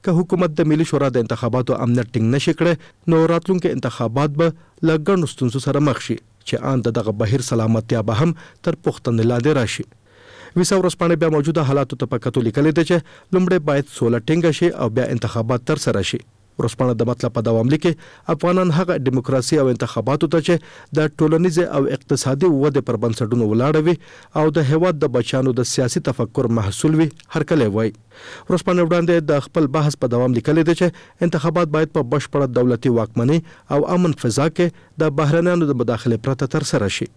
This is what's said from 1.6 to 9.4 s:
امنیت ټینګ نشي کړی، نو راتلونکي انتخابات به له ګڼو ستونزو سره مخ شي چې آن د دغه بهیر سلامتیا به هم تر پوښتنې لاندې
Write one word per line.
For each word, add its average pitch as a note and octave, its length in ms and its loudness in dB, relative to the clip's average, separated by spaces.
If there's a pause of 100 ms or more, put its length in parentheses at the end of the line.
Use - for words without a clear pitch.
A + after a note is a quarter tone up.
امنیت A#2+ 320 0
ټینګ A#2 220 2
نشي D#3+ 240 0
کړی، E3+ 120 2 (400)
نو D#3+ 60 4 (140)
راتلونکي E3+ 420 -2
انتخابات B2+ 680 -2
به E3 140 0 (320)
له D#3+ 100 2
ګڼو E3 360 0
ستونزو B2+ 320 -2
سره C#3+ 240 2
مخ C3 180 -2
شي A2+ 100 -4
چې - 560 -6
آن B2 140 0
د A2+ 100 -4
دغه G#2+ 240 -2
بهیر B2 280 0
سلامتیا A2+ 600 0
به A2+ 140 0
هم E3 120 0
تر - 480 -8
پوښتنې A#2 480 0
لاندې B2 200 0 (100)